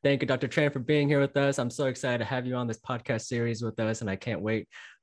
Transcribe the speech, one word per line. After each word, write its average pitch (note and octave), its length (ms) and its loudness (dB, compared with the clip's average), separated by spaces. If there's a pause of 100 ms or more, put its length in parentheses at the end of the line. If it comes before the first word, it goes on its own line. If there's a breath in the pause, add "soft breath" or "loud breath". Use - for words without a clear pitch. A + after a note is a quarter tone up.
Thank C#3 200 4
you, C#3+ 40 -2
Doctor G#3+ 200 0
Tran, D3 260 2
for C3+ 60 -4
being C#3+ 280 2
here C#3+ 120 4
with C#3 180 2
us. C#3 220 2
I'm B2 100 0
so C#3 160 -2
excited B2+ 320 -2
to A2+ 80 -2
have B2+ 220 -4
you B2+ 80 -2
on B2 100 -2
this A2+ 140 -4
podcast A#2+ 460 -4
series A#2 360 -2
with A2+ 180 -4
us, A2 220 0
and G#2+ 80 -4
I G2 60 -2
can't F#2+ 260 -6
wait G#2+ 260 -2 (360 loud breath)